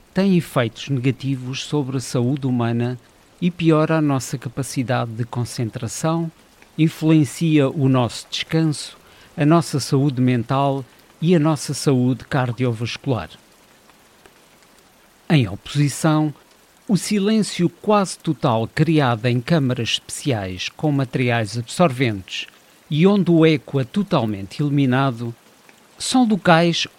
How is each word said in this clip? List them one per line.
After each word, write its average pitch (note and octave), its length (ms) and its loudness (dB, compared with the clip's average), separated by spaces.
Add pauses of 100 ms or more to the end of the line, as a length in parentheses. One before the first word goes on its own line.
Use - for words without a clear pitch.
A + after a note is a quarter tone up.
(120)
tem F#3+ 240 2
efeitos C3 520 -2
negativos B2+ 760 -4
sobre C3+ 360 -4
a - 20 -4
saúde C3+ 480 -2
humana A#2+ 500 -2 (420)
e F3 80 0
piora D#3+ 500 2
a D3+ 40 0
nossa C#3 340 -2
capacidade B2 760 -4
de A#2 120 -6
concentração, B2+ 1040 -4 (480)
influencia D#3 920 2
o C3+ 200 0
nosso B2+ 400 0
descanso, - 680 -4 (380)
a D3+ 100 0
nossa D#3 320 2
saúde C3+ 420 0
mental C3 640 0 (380)
e E3 100 4
a E3+ 60 6
nossa D3+ 340 0
saúde B2+ 520 0
cardiovascular. A#2+ 1040 -4 (2000)
Em C3+ 200 4
oposição, D3 840 -2 (520)
o G3+ 120 2
silêncio G3+ 720 0
quase G#3 500 0
total A#2 500 -2
criado C#3+ 580 0
em B2 140 0
câmaras B2 500 -2
especiais F#2+ 800 -6
com D3+ 240 -4
materiais A#2+ 640 -2
absorventes A#2+ 880 -2 (440)
e D#3+ 160 4
onde G3 240 4
o D#3+ 160 6
eco C#3+ 340 0
é B2 40 -2
totalmente A2+ 800 -2
eliminado, C3 720 0 (640)
são B3+ 300 2
locais E3+ 580 2 (120)